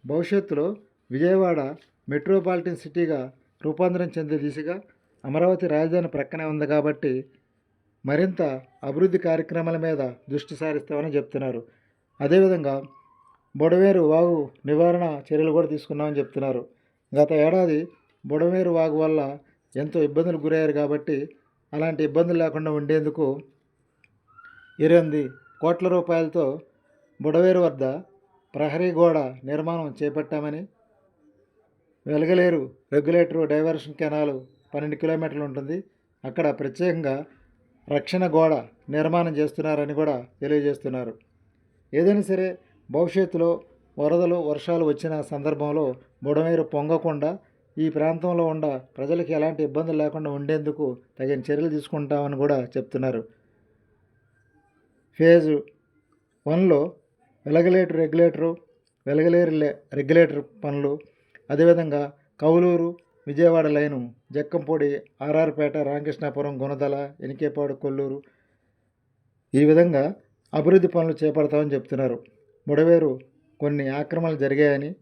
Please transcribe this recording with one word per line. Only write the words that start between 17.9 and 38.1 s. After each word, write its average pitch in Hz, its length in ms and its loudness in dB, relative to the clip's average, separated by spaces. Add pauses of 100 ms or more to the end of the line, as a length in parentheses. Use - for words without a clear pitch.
బొడవేరు 175 440 0
వాగు 160 280 2
వల్ల 147 400 0 (380)
ఎంతో 151 260 -2
ఇబ్బందులు 160 360 0
గురయ్యారు 156 340 0
కాబట్టి 147 560 -2 (440)
అలాంటి 156 320 -2
ఇబ్బందులు 165 340 0
లేకుండా 156 320 -2
ఉండేందుకు 151 680 -2 (1400)
ఇరవై 165 200 6
ఎనిమిది 151 280 -2 (320)
కోట్ల 175 280 0
రూపాయలతో 165 720 0 (640)
బుడవేరు 180 380 4
వద్ద 139 400 -2 (540)
ప్రహరీ 156 380 -2
గోడ 165 260 4
నిర్మాణం 147 840 -6
చేపట్టామని, 151 640 -6 (1400)
వెలగలేరు 160 680 2 (180)
రెగ్యులేటర్ 160 560 2
డైవర్షన్ 151 460 -2
కెనాల్ 147 460 -2 (340)
పన్నెండు 147 220 -6
కిలోమీటర్లు 160 480 -4
ఉంటుంది, 143 400 -8 (400)
అక్కడ 143 340 -2
ప్రత్యేకంగా 151 640 -4 (640)
రక్షణ 160 380 -2